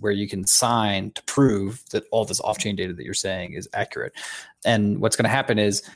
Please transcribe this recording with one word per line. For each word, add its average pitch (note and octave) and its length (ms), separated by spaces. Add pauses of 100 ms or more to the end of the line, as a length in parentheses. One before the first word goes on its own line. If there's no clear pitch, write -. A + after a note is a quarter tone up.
where G#2 100
you G2+ 180
can F#2+ 160
sign G#2 680
to - 100
prove A2 680
that A2+ 200
all A2 140
this G2+ 160
off - 180
chain G#2 160
data F#2 180
that C2+ 120
you're G2 100
saying F#2 380
is F#2 200
accurate. - 400 (520)
And G#2 360
what's A2 140
gonna A2+ 140
happen B2 280
is G#2 260 (140)